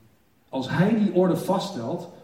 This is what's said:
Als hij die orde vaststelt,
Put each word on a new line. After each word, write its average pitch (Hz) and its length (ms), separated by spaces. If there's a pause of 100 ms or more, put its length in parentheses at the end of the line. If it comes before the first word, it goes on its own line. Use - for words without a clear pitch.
(520)
Als 127 180
hij 208 300
die 180 140
orde 180 240
vaststelt, 170 720 (140)